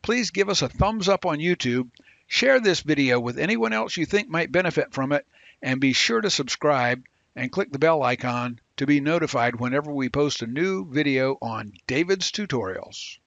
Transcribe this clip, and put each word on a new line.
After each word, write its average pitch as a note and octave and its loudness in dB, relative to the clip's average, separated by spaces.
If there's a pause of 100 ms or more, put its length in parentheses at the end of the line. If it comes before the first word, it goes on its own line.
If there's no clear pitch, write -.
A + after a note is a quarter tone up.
Please A#3 -2
give G3 0
us G3 0
a - -2
thumbs G3+ 0
up F#3+ 2
on D#3 0
YouTube, B2+ 0 (400)
share C4 4
this F#3+ 2
video C#3 2
with A#2+ -2
anyone A3 0
else A3 -2
you D#3+ 0
think G#3 0
might D#3+ -2
benefit E3+ 0
from C3+ -2
it, C#3+ 0 (360)
and C3 -2
be C3+ 4
sure A3+ 2
to G#3 0
subscribe B2+ 0 (340)
and B2+ -6
click F#3+ -2
the C#3 -8
bell D#3 4
icon B2 -2 (180)
to C#3 -2
be C#3+ 4
notified C3+ 0
whenever C#3+ -2
we C3+ -2
post C#3+ -2
a - -6
new F#3+ -2
video C3+ 0
on A2 -8 (140)
David's F3 -2
Tutorials. - -6